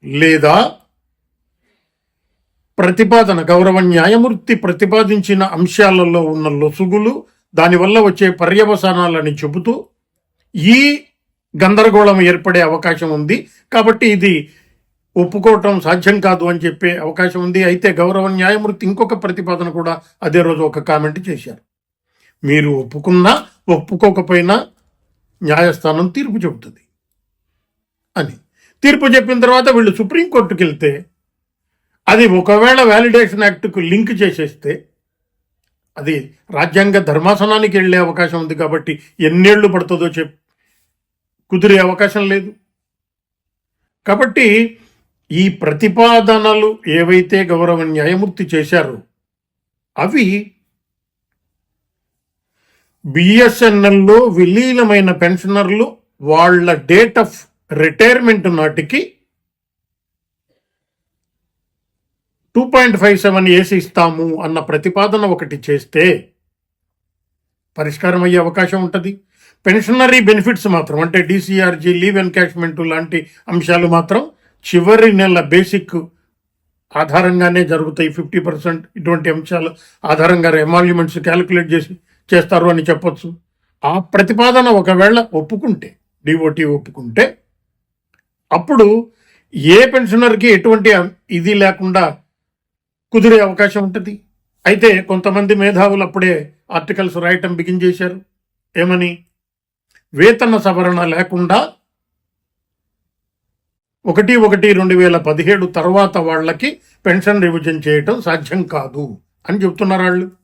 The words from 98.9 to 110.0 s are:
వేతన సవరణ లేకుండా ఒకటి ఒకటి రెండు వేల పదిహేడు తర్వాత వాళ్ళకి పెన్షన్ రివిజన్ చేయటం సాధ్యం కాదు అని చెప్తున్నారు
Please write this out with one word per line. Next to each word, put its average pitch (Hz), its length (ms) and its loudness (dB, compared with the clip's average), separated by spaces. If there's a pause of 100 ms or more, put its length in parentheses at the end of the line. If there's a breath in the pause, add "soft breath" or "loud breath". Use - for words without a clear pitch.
వేతన 226 440 4
సవరణ 180 460 -2
లేకుండా 180 540 -2 (2500)
ఒకటి 202 320 0
ఒకటి 208 360 4
రెండు 185 220 2
వేల 180 220 4
పదిహేడు 160 500 0 (100)
తర్వాత 185 420 0
వాళ్ళకి 160 500 -4 (360)
పెన్షన్ 196 380 0
రివిజన్ 165 440 -4
చేయటం 151 360 0
సాధ్యం 165 400 -4 (100)
కాదు 139 320 -8 (440)
అని 190 160 -4
చెప్తున్నారు 190 420 -2